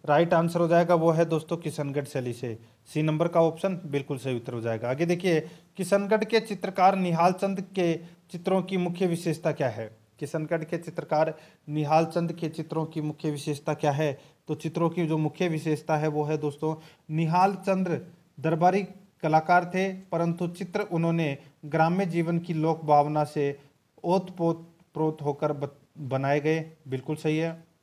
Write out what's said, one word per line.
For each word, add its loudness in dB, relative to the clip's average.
राइट 4
आंसर 2
हो 4
जाएगा 4
वो 4
है 4
दोस्तों -2
किशनगढ़ -6
शैली -6
से, -8
सी -2
नंबर 0
का 4
ऑप्शन 0
बिल्कुल -4
सही -4
उत्तर -8
हो -6
जाएगा। -4
आगे 0
देखिए 2
किशनगढ़ 0
के 2
चित्रकार 2
निहाल 2
चंद -2
के 2
चित्रों 0
की -4
मुख्य 0
विशेषता -2
क्या -2
है? -8
किशनगढ़ -4
के -6
चित्रकार -2
निहाल 4
चंद 0
के -6
चित्रों -4
की -6
मुख्य -4
विशेषता -4
क्या 2
है? 0
तो -2
चित्रों -2
की -2
जो 0
मुख्य 0
विशेषता -2
है 0
वो -2
है -2
दोस्तों, -4
निहाल 2
चंद्र -2
दरबारी 4
कलाकार 4
थे, -2
परंतु -2
चित्र -6
उन्होंने 0
ग्राम्य 2
जीवन 0
की -4
लोक 0
भावना 4
से -2
ओतप्रोत, 0
प्रोत -2
होकर -2
बत-, -8
बनाए 0
गए। 0
बिल्कुल -6
सही 0
है। -4